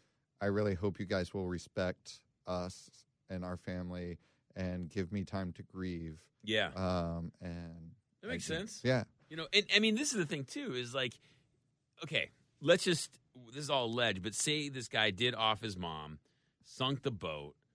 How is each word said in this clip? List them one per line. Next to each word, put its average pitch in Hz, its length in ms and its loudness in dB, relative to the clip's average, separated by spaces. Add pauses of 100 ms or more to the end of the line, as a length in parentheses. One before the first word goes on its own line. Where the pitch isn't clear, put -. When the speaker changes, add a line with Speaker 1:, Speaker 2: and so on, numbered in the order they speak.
(420)
Speaker 1:
I 101 60 2
really 101 260 4
hope 92 260 0
you 104 60 -2
guys 92 280 0
will 98 140 -2
respect - 760 -4 (260)
us 90 420 -4 (400)
and 90 160 -4
our 90 120 -4
family 90 600 -6 (380)
and 90 340 -2
give 92 220 -2
me 101 120 0
time 90 300 -4
to - 100 -14
grieve." 85 540 -6 (260)
Speaker 2:
Yeah. 104 320 2
Speaker 1:
Um, 87 560 0 (100)
and 85 500 -8 (300)
Speaker 2:
That 208 80 -10
makes 240 200 -4
Speaker 1:
I 156 80 0
think 208 120 -6
Speaker 2:
sense. - 140 -14
Speaker 1:
Yeah. 123 200 4 (260)
Speaker 2:
You 156 80 -10
know, 160 160 -6
and, 208 120 6 (100)
I 208 40 10
mean, 220 160 6
this 285 160 0
is 254 60 0
the 170 80 4
thing, 143 180 -2
too, 262 300 -6
is, 123 220 -4
like, 127 180 0 (880)
okay, 120 280 -2 (300)
let's 170 220 8
just, - 280 2 (420)
this 131 120 -8
is 139 40 -8
all 135 160 4
alleged, 113 380 2
but 104 100 -4
say 147 360 0
this 131 180 -8
guy 107 240 4
did 120 240 2
off 110 260 2
his 104 160 -4
mom, 78 400 -6 (480)
sunk 131 380 0
the 135 80 2
boat, 76 420 -6 (220)